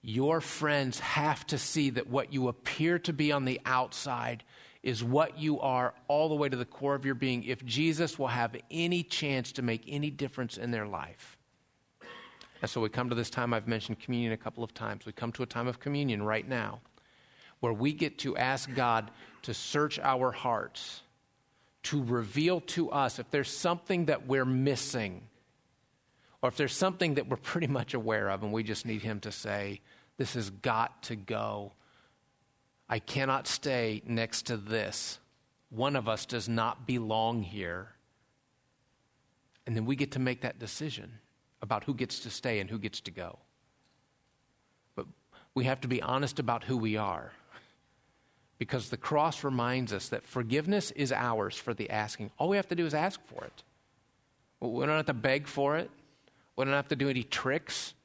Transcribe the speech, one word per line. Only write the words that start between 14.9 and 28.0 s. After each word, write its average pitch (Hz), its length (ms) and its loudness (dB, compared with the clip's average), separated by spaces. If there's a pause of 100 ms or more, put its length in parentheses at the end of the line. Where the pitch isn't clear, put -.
We 107 60 -10
come 117 200 -6
to 131 100 -6
a 120 40 -2
time 120 220 -2
of 120 120 -6
communion 143 420 0
right 107 240 0
now 113 340 -4 (800)
where 117 120 2
we 131 220 2
get 156 260 -2
to - 160 -2
ask 131 380 0
God 117 360 2 (320)
to 110 120 -4
search 147 440 0
our 127 340 4
hearts, - 680 -4 (840)
to 147 180 0
reveal 123 580 2
to 170 300 0
us 131 280 2
if 120 120 -8
there's 143 200 2
something 175 560 0
that 143 200 2
we're 131 180 4
missing, 127 840 2 (1120)
or 131 60 4
if - 100 -2
there's 139 180 2
something 185 380 2
that 139 120 2
we're 127 120 -2
pretty 170 280 -2
much 123 280 0
aware 110 340 2